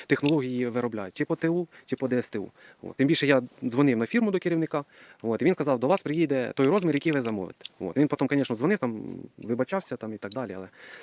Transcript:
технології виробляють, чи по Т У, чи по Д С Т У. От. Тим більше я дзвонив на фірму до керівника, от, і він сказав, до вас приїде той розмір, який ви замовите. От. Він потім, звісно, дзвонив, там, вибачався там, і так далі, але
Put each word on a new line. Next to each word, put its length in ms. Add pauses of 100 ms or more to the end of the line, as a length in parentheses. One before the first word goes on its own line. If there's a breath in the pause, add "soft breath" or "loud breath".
технології 600
виробляють, 500
чи 80
по 100
Т 140
У, 180 (180 loud breath)
чи 100
по 120
Д 100
С 120
Т 100
У. 120 (300 loud breath)
От. 140
Тим 120
більше 200
я 140 (220)
дзвонив 340
на 80
фірму 260
до 80
керівника, 460 (360 loud breath)
от, 200
і 40
він 80
сказав, 260
до 80
вас 140
приїде 540
той 100
розмір, 300
який 160
ви 100
замовите. 440 (140)
От. 180
Він 100
потім, 240
звісно, 240
дзвонив, 220
там, 280 (320)
вибачався 580
там, 180
і 40
так 140
далі, 220
але 140 (360 loud breath)